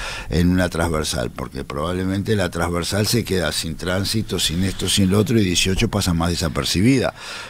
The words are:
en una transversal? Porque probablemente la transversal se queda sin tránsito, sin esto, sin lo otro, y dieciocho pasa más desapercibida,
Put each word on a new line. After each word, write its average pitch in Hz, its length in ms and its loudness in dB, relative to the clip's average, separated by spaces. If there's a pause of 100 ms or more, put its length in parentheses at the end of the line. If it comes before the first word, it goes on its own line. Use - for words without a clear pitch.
(320)
en 87 180 4
una 90 180 4
transversal? 78 640 -2
Porque 65 340 -8
probablemente 92 720 -2
la 92 140 0
transversal 87 560 -2
se 107 180 0
queda 85 280 0
sin 78 240 -4
tránsito, 98 640 -2
sin 85 240 0
esto, 95 260 -2
sin 95 220 4
lo 101 80 4
otro, 113 200 4
y 104 40 4
dieciocho 95 480 2
pasa 92 240 2
más 85 160 2
desapercibida, 85 840 2 (360)